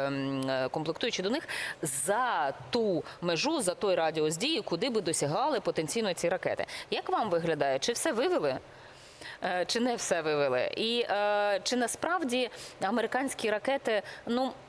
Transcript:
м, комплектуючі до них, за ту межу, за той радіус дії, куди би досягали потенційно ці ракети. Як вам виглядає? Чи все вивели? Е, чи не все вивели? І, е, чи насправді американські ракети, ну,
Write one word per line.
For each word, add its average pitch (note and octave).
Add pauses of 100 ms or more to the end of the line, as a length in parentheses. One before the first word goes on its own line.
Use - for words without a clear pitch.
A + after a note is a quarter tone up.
м, C3+
комплектуючі E3
до F#3+
них, D4 (340)
за G3+ (180)
ту G#3 (180)
межу, F3
за F3+
той G3
радіус D#3
дії, B3+
куди F#3
би A3
досягали F#3
потенційно F3+
ці F3
ракети. E3+ (240)
Як C4+
вам D4
виглядає? D#3
Чи -
все D4+
вивели? A3+ (840)
Е, F3+
чи A3+
не A#3+
все F3
вивели? C#3+
І, A#3 (100)
е, G#3
чи A#3+
насправді B3 (320)
американські A#3
ракети, G#3+ (240)
ну, B3 (180)